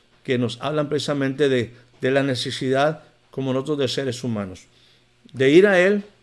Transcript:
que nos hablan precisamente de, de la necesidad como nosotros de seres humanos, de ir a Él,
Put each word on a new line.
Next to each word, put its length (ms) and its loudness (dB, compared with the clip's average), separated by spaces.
que 160 -2
nos 220 -4
hablan 280 -4
precisamente 600 -2
de, 240 0
de 120 0
la 100 2
necesidad 800 -2
como 200 -4
nosotros 260 -4
de 100 0
seres 340 -6
humanos, 440 -8
de 180 2
ir 160 8
a 140 4
Él, 240 2